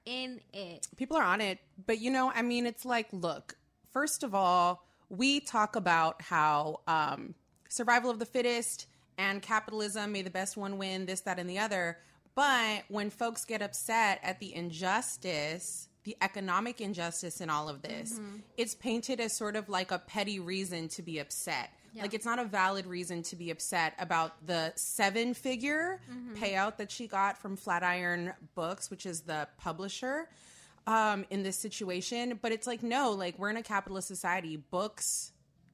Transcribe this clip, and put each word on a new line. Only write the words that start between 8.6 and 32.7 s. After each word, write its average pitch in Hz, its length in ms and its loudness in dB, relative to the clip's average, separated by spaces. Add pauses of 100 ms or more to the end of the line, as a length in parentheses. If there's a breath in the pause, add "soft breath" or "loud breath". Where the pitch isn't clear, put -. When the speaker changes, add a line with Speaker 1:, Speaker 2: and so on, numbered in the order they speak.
Speaker 2:
and 196 220 2
capitalism, 214 720 0
may 196 100 -2
the 185 80 -6
best 190 260 -4
one 196 220 -4
win, 190 260 -2
this, 185 160 -4
that, 185 160 -2
and 180 100 -4
the 185 120 -4
other. 185 400 0 (340 loud breath)
But 240 560 4
when 208 220 -2
folks 233 340 -4
get 220 160 -2
upset 208 640 2
at 185 160 -2
the 196 160 -10
injustice, 175 1300 -2 (140)
the 214 180 -8
economic 196 600 0
injustice 170 580 -4
in 170 120 -4
all 151 180 0
of 147 140 -8
this, 156 300 -8
Speaker 1:
Mm-hmm. 208 240 -10 (200)
Speaker 2:
it's 233 180 0
painted 233 440 -2
as 226 140 -2
sort 208 220 -2
of, 208 140 -4
like, 185 220 0
a 180 80 0
petty 202 400 -2
reason 180 500 -4
to - 140 -8
be 160 160 -6
upset. 143 500 -4 (240 loud breath)
Speaker 1:
Yeah. 226 80 -12
Speaker 2:
Like, 208 120 -4
it's 220 120 -4
not 233 140 0
a 247 40 0
valid 196 440 2
reason 175 360 -4
to 175 140 -10
be 170 140 -6
upset 160 480 0
about 165 460 0
the 160 300 0
seven-figure 254 1300 0 (100)
Speaker 1:
Mm-hmm. 247 240 -12
Speaker 2:
payout 208 420 0
that 208 140 -6
she 233 160 -8
got 196 300 2
from 196 180 -6
Flatiron 180 800 0 (200)
Books, 175 380 -4
which 185 140 -10
is 170 160 -6
the 156 260 -4 (100)
publisher, 247 720 -4 (580 loud breath)
um, 214 420 4
in 196 140 -2
this 190 140 -2
situation. 214 840 -4
But 233 100 0
it's 226 160 -2
like, 233 160 -4